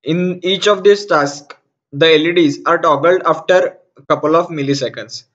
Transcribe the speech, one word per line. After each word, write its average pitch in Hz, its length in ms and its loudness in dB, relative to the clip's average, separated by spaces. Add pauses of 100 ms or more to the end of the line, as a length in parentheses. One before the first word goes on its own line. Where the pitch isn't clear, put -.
In 180 420 -4
each 190 240 -2
of 190 160 0
these 202 220 4
tasks, 147 500 -2 (360)
the 147 160 2
L 156 180 4
E 175 80 -2
Ds 156 320 2
are 165 100 2
toggled 165 480 2
after 180 540 0 (180)
a - 60 -20
couple 151 340 0
of 170 120 0
milliseconds. 135 760 -6 (100)